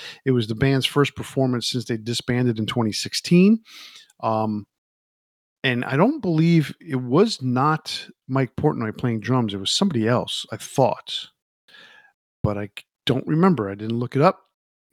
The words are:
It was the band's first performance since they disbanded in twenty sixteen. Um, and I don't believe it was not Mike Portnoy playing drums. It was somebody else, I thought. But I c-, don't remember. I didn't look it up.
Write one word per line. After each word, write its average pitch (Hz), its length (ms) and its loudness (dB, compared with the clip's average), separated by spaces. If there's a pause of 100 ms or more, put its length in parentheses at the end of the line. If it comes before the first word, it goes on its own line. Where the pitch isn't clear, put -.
(260)
It 135 60 0
was 120 160 0
the 113 80 -4
band's 135 300 2
first - 300 0
performance 123 540 -2
since 120 160 -4
they 120 120 -4
disbanded 120 640 -2
in 110 80 -2
twenty 110 240 -2
sixteen. 185 720 2 (580)
Um, 110 460 -2 (960)
and 123 220 0
I 127 100 -4
don't 247 240 4
believe 165 640 2
it 143 200 -6
was 147 400 2
not 131 680 0 (180)
Mike 131 300 -2
Portnoy 127 400 -2
playing 117 240 -2
drums. 113 320 0
It 101 60 -6
was 95 120 -4
somebody 151 340 0
else, - 460 -2
I 110 60 -10
thought. - 720 -2 (1120)
But 104 140 -2
I 104 80 -6 (120)
c-, - 80 -18 (200)
don't 123 220 0
remember. 156 420 2
I 98 60 -8
didn't 110 240 -4
look 123 180 -6
it 131 40 4
up. 185 200 4 (520)